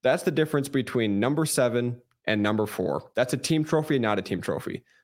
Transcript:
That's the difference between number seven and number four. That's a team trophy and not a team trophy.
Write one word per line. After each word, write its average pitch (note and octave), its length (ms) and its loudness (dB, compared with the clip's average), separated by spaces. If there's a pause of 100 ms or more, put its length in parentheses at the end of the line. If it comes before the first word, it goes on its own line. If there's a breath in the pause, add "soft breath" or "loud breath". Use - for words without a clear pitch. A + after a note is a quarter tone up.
That's C#3 200 2
the - 80 0
difference D3 380 0
between A2+ 500 0
number D3 260 2
seven A#2+ 540 0 (260)
and G#2 180 2
number G#2+ 240 2
four. - 480 -4
That's B2 180 0
a C#3 40 0
team D#3 260 0
trophy D#3 320 0
and B2 80 0
not G#2 160 0
a - 20 -2
team F#2+ 200 -4
trophy. - 420 -6 (200 soft breath)